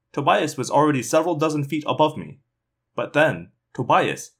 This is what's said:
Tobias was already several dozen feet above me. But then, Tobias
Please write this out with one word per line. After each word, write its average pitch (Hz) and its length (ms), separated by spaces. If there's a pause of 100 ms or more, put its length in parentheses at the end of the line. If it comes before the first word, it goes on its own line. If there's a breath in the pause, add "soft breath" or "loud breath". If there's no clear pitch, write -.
(120)
Tobias 156 460
was 123 140
already 143 320
several 165 320
dozen 151 280
feet 147 220
above 151 320
me. 76 220 (560)
But - 180
then, 127 380 (240)
Tobias 151 640